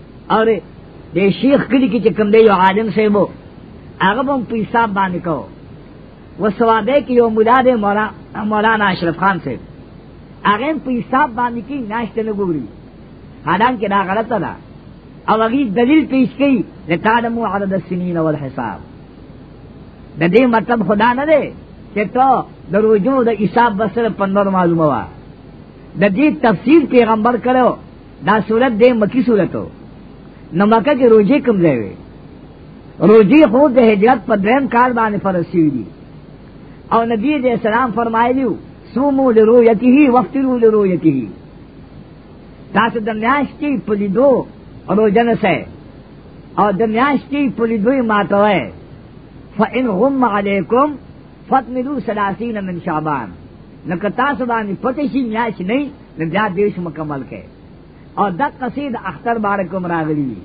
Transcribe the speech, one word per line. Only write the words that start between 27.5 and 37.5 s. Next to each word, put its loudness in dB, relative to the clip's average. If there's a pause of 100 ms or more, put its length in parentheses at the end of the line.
دا 2 (140)
صورت 0
دی 6
مکی 0
صورت 2
و. -6 (880)
نو 2
مکه 2
کې 2
روزې 4
کوم 2
ځای 2
وې؟ -10 (1160)
روزې 8 (100)
خو 4
د 2
هجرت 4
په 0
دویم 0 (100)
کال 2
باندې -2
فرض -2
شوي 2
دي. -6 (1080)
او 2
نبی -2
علیہ 0